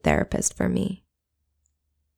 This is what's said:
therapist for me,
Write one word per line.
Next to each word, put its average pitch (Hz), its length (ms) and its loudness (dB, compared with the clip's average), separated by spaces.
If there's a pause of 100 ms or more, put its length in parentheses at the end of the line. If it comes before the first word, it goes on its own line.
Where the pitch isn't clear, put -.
therapist - 520 0
for - 120 0
me, - 380 -4 (1120)